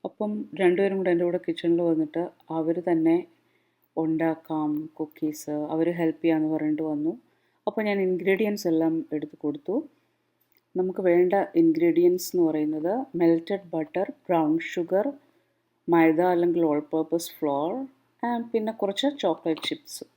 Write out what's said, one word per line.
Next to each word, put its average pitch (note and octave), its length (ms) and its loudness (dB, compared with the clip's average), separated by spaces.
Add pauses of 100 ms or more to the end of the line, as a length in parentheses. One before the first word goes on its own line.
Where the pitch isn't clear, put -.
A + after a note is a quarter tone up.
അപ്പം G#3+ 260 -6 (300)
രണ്ടുപേരും F#3+ 400 2
കൂടെ F3+ 140 2
എൻ്റെ F3 120 2
കൂടെ F3 200 0
കിച്ചണിൽ E3+ 340 0 (100)
വന്നിട്ട് D#3 320 -2 (360)
അവർ E3 200 -2 (100)
തന്നെ E3 280 4 (800)
ഉണ്ടാക്കാം D#3+ 720 -2 (280)
കുക്കീസ്, D3+ 580 -8 (180)
അവർ E3 140 0 (100)
ഹെൽപ്പ് D#3+ 240 -2
ചെയ്യാമെന്ന് D#3 320 0
പറഞ്ഞിട്ട് D3+ 380 -2
വന്നു. D3+ 200 -4 (540)
അപ്പോൾ G#3+ 220 -2
ഞാൻ G3+ 180 0
ഇൻഗ്രീഡിയൻസ് F#3+ 680 0
എല്ലാം D#3+ 220 2 (220)
എടുത്ത് D3+ 280 -8
കൊടുത്തു. D3 320 -4 (1000)
നമുക്ക് F#3 340 -2
വേണ്ട F3 260 4 (280)
ഇൻഗ്രീഡിയൻസ് E3+ 680 4
എന്ന് F3 160 2
പറയുന്നത് D#3 440 -2 (300)
മെൽറ്റഡ് E3 520 2
ബട്ടർ, E3 320 -4 (220)
ബ്രൗൺ D#3+ 220 2 (200)
ഷുഗർ, F#3 360 -2 (840)
മൈദ E3 320 4 (120)
അല്ലെങ്കിൽ E3+ 380 2
all D3 120 0 (120)
purpose D#3+ 340 -2 (100)
flour, D3 340 -2 (500)
and A#3 200 -4 (100)
പിന്നെ A3 280 -2
കുറച്ച് G3+ 280 -2 (140)
ചോക്ലേറ്റ് D#3+ 460 -2
ചിപ്സ്. - 360 -12 (120)